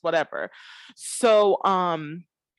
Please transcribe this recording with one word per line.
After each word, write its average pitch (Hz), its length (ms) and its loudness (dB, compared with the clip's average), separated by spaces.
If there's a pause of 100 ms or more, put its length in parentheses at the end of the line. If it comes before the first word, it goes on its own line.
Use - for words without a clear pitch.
whatever." 165 480 -4 (440)
So, 208 680 2
um, 175 600 -2 (340)